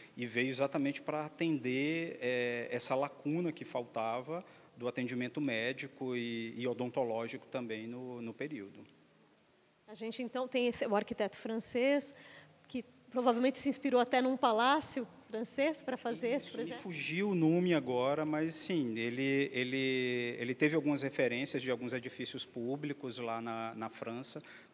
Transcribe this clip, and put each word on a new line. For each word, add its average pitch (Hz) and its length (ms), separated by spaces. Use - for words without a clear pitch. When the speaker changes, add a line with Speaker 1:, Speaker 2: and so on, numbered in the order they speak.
Speaker 1:
E 120 80
veio 120 240
exatamente 139 540
para 151 240
atender, 151 960
é, 120 480
essa 123 240
lacuna 147 580
que 135 140
faltava 123 760
do 123 100
atendimento 127 540
médico 127 720
e, 117 400
e 120 100
odontológico 120 800
também 110 380
no, 123 360
no 117 100
período. 117 500
Speaker 2:
A 214 80
gente, 226 280
então, 254 260
tem 247 200
esse, 240 180
o 208 100
arquiteto 214 400
francês, 254 800
que 247 160
provavelmente 254 480
se - 100
inspirou 254 320
até 247 220
num 262 160
palácio 254 680
francês 269 540
para 247 140
fazer 226 320
esse 262 180
Speaker 1:
Isso, - 100
me - 80
Speaker 2:
projeto? - 180
Speaker 1:
fugiu 165 480
o 196 40
nome 170 400
agora, 135 500
mas 156 300
sim, 131 420
ele, 135 560
ele, 127 840
ele 120 160
teve 151 220
algumas 147 260
referências 131 600
de 131 80
alguns 120 220
edifícios 123 520
públicos 135 760
lá 113 220
na, 113 340
na 113 140
França, 120 520